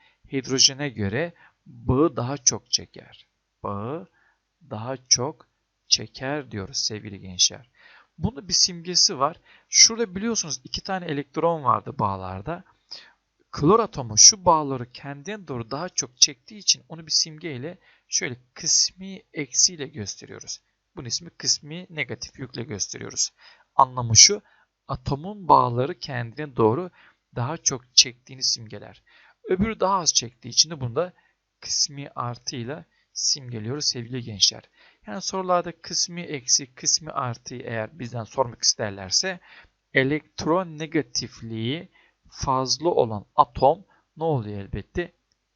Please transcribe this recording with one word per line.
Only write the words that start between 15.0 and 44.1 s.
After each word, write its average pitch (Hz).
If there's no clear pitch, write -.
doğru 117
daha 160
çok -
çektiği -
için 139
onu 160
bir 151
simgeyle 156
şöyle 135
kısmi -
eksiyle 151
gösteriyoruz. -
Bunun 127
ismi 165
kısmi -
negatif 143
yükle 123
gösteriyoruz. -
Anlamı 127
şu, -
atomun 151
bağları 131
kendine 123
doğru 123
daha 127
çok -
çektiğini 127
simgeler. 107
Öbürü 196
daha 190
az 175
çektiği -
için 151
de 156
bunu 120
da 180
kısmi -
artıyla 127
simgeliyoruz 123
sevgili 123
gençler. 117
Yani 202
sorularda 180
kısmi 170
eksi, 143
kısmi -
artıyı 127
eğer 113
bizden 117
sormak 120
isterlerse 104
elektronegatifliği 151
fazla 131
olan 110
atom 147